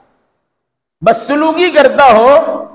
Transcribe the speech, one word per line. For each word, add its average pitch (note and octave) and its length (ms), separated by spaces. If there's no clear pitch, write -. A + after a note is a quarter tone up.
बदसलूकी D#4 680
करता C#4+ 340
हो, B3 320